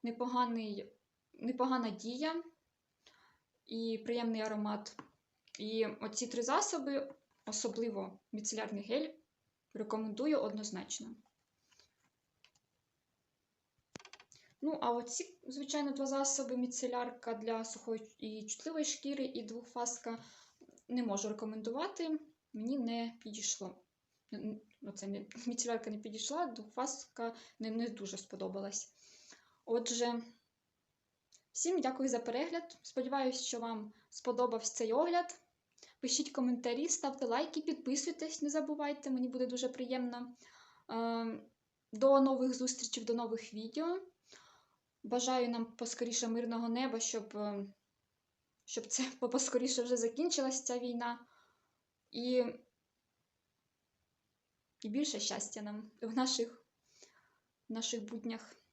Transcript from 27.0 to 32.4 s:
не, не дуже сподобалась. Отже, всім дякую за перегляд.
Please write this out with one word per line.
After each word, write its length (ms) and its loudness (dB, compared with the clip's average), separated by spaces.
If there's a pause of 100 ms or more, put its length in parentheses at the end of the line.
не, 120 -4
не 180 0
дуже 300 -6
сподобалась. 760 -6 (760)
Отже, 500 2 (1300)
всім 280 2
дякую 280 2
за 100 2
перегляд. 640 -2